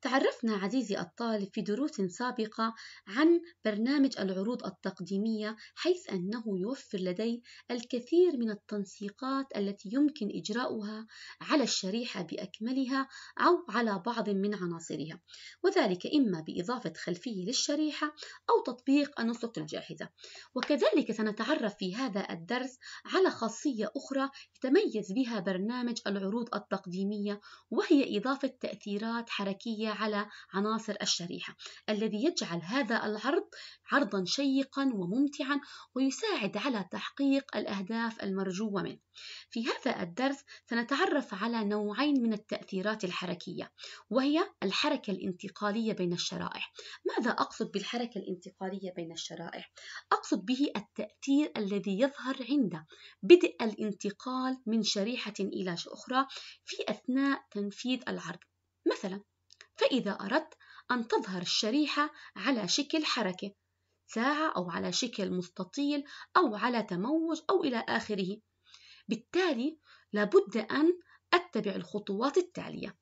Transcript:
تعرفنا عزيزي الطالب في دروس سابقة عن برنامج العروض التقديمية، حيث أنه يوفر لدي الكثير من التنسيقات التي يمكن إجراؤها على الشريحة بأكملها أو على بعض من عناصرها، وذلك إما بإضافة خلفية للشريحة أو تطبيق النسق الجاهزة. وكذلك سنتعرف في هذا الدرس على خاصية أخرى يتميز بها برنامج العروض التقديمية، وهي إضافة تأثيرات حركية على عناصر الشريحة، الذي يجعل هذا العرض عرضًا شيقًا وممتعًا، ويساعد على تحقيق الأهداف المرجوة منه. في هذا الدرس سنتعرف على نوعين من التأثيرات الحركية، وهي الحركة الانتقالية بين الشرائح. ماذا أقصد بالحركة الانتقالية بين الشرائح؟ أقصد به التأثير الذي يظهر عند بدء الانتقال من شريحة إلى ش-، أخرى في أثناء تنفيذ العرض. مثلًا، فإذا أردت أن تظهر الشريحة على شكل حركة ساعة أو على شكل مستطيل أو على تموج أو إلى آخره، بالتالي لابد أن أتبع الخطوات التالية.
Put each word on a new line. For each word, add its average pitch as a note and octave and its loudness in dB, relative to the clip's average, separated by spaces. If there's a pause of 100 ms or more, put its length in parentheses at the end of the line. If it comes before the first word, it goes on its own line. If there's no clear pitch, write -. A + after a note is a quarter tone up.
تعرفنا C4 2
عزيزي G3 0
الطالب G#3 -2
في A3 -2
دروس A3 0
سابقة A3+ -2 (340)
عن D#4+ 6 (240)
برنامج A#3+ 4
العروض G3 -2
التقديمية، G3+ -4 (200)
حيث - 0
أنه G3+ -4
يوفر G3+ -4
لدي G#3+ -2 (280)
الكثير C4 2
من A#3 0
التنسيقات G#3 -6
التي G3+ -4
يمكن C#4 2
إجراؤها G#3+ -4 (340)
على B3 4
الشريحة G#3+ -2
بأكملها B3+ -2 (300)
أو F4 6
على G#3 0
بعض A3+ -2
من G3+ 2
عناصرها، E3 -6 (420)
وذلك C#4+ 4
إما G#3 4
بإضافة F3+ -4
خلفية F3+ -4
للشريحة D4+ 0 (340)
أو A4+ 6
تطبيق C#4 2
النسق A3+ -2
الجاهزة. D#3 -8 (460)
وكذلك D4 4
سنتعرف A3 0
في F#3 -4
هذا G#3 -2
الدرس A#3+ -6 (280)
على F4 4
خاصية A3 -2
أخرى C4+ -2 (260)
يتميز C4 4
بها A#3 0
برنامج A3 -2 (100)
العروض G3+ -2
التقديمية، G3+ -4 (280)
وهي C#4 6
إضافة C4+ 0
تأثيرات A3+ -4
حركية G#3 -2
على G#3 -2 (240)
عناصر G#3+ 0
الشريحة، F3 -4 (340)
الذي G#3+ 0
يجعل G3+ 0
هذا A3+ 0
العرض A3+ 0 (420)
عرضًا G3+ 2
شيقًا C4+ 2
وممتعًا، C#4 0 (340)
ويساعد C4+ 0
على G#3+ 0
تحقيق C4+ 0
الأهداف A3 -4
المرجوة F#3+ -2
منه. - -6 (500)
في A3+ -4
هذا A3+ -2
الدرس B3 -2 (280)
سنتعرف C4 0
على A#3 0
نوعين G#3+ 2
من A3+ 4
التأثيرات G#3 -4
الحركية، F3 -4 (380)
وهي D4 2 (100)
الحركة A#3+ 0
الانتقالية G3+ -2
بين F3+ 0
الشرائح. - -6 (320)
ماذا - 0
أقصد - -2
بالحركة A#3+ -4
الانتقالية F#3+ -8
بين E3 -8
الشرائح؟ E3 -10 (400)
أقصد G4 0
به B3+ 2
التأثير C4+ 0
الذي G3+ 0
يظهر C4+ 2 (140)
عند G#3+ 0 (380)
بدء E4+ 10
الانتقال A#3+ -4
من A3 2
شريحة G#3 -2
إلى F#3 -2
ش-، - -8
أخرى C4 -2 (380)
في F#4+ -10 (140)
أثناء C4+ 0
تنفيذ G3+ -2
العرض. F3 -6 (520)
مثلًا، G3+ -4 (540)
فإذا G#3+ 2
أردت B3 -2 (380)
أن A#3+ 0
تظهر G3 0
الشريحة C#4 2 (260)
على G#3+ 0
شكل D4+ 2
حركة G3 -2 (560)
ساعة D4 0
أو F3+ -2
على F#3 -2
شكل G3+ -2
مستطيل C#4 -2 (340)
أو C#4 4
على A3 2
تموج D#4 0
أو F#4+ 4
إلى B3 0
آخره، G#3 -2 (680)
بالتالي D#4 0 (340)
لابد G#3 6
أن D#4+ 2 (340)
أتبع A3 0
الخطوات G#3 -2
التالية. F3 -4